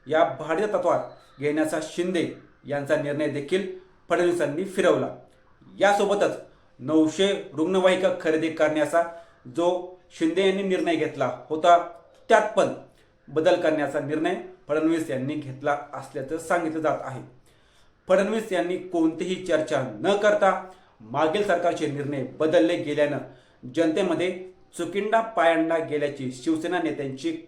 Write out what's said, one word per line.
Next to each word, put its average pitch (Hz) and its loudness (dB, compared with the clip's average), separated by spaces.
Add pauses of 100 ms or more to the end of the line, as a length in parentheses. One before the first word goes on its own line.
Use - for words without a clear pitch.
या 156 4 (160)
भाडे 160 -2
तत्वात 156 -2
घेण्याचा 151 0
शिंदे 175 -2 (380)
यांचा 143 -2
निर्णय 143 -2
देखील 147 -2 (420)
फडणवीसांनी 170 0
फिरवला. 160 2 (640)
यासोबतच 202 2 (420)
नऊशे 156 2 (220)
रुग्णवाहिका 180 2
खरेदी 160 0
करण्याचा 156 2 (520)
जो 175 0 (220)
शिंदे 170 2
यांनी 190 2
निर्णय 175 0
घेतला 139 -2 (180)
होता, 170 6 (520)
त्यात 214 6
पण 156 2 (540)
बदल 160 2
करण्याचा 151 0
निर्णय 156 -2 (320)
फडणवीस 156 0
यांनी 135 -4
घेतला 135 -4 (160)
असल्याचं 135 -8
सांगितलं 160 -2
जात 147 0
आहे. 127 -10 (840)
फडणवीस 202 2
यांनी 180 -2
कोणतीही 170 -2
चर्चा 156 0 (120)
न 160 0
करता 202 4 (500)
मागील 156 -2
सरकारचे 170 0
निर्णय 139 -4 (160)
बदलले 165 4
गेल्यानं 147 0 (580)
जनतेमध्ये 165 0 (460)
चुकिंडा 202 0
पायंडा 165 2
गेल्याची 139 -4
शिवसेना 165 -2
नेत्यांची 147 -4 (120)